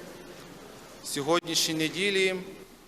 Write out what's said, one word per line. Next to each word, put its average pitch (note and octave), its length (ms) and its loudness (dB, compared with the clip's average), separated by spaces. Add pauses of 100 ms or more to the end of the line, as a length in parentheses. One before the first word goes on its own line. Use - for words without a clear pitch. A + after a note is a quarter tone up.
(1040)
сьогоднішній D#3+ 680 2
неділі, F#3 640 4 (520)